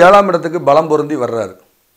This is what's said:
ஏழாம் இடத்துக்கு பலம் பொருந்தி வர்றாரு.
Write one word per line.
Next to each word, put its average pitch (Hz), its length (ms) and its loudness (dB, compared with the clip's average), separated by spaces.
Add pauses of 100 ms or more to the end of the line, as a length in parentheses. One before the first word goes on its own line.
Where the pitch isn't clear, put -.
ஏழாம் 202 240 4
இடத்துக்கு 160 380 -6
பலம் 156 220 2
பொருந்தி 151 320 -2
வர்றாரு. 113 300 -6 (440)